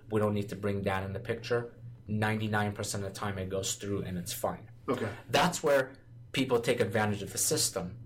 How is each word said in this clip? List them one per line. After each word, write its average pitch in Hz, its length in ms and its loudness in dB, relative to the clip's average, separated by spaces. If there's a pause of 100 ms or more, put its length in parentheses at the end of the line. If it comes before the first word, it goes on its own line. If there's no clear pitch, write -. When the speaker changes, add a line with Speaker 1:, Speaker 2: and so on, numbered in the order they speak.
(120)
Speaker 1:
We 107 100 4
don't 104 140 4
need 101 140 -2
to - 60 -8
bring 101 260 0
dad 95 220 0
in 98 100 -6
the 95 60 -4
picture. - 540 -2 (340)
Ninety-nine 107 680 0
percent 101 300 -4
of 95 100 -4
the - 60 -10
time 101 180 -2
it 95 120 -4
goes 95 240 -2
through 101 300 -4
and 90 140 -4
it's 87 140 -6
fine. - 380 -4 (180)
Speaker 2:
Okay. 120 200 0 (220)
Speaker 1:
That's 170 340 4
where 139 280 6 (400)
people 127 280 4
take 117 200 2
advantage 104 420 2
of 95 100 -6
the - 60 -8
system - 580 0 (100)